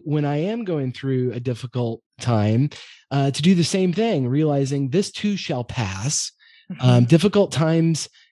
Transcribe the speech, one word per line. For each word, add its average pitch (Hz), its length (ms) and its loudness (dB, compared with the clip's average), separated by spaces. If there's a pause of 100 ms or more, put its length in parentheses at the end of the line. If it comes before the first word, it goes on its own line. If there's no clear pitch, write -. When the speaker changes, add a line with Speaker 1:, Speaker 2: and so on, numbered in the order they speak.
Speaker 1:
when 147 200 -2
I 143 140 -2
am 214 260 -4
going 143 300 -4
through 127 400 -2
a 123 60 -8
difficult 120 600 -6 (200)
time, 117 480 2 (400)
uh, 139 220 0
to 143 100 -6
do 185 120 6
the 170 100 2
same 190 280 0
thing, 190 360 0
realizing 139 600 0
this 170 240 -2
too 208 240 -4
shall 127 260 -4
pass. 104 680 -6 (400)
Speaker 2:
Mm-hmm. 131 160 0
Speaker 1:
Um, 123 160 8
difficult 170 480 4
times, 160 560 0 (240)